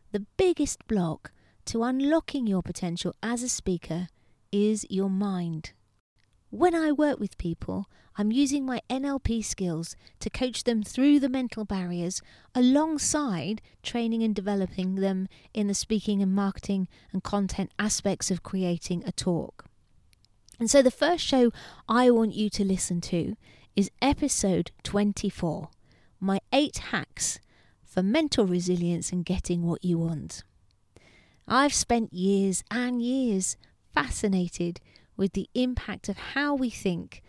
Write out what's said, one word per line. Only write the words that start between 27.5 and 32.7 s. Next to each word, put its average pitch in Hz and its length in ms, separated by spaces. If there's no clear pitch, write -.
for - 180
Mental 254 420
Resilience 175 680
and 180 100
Getting 175 400
What 170 220
You 170 140
Want. 165 440
I've 277 260
spent - 380
years 190 580
and 247 320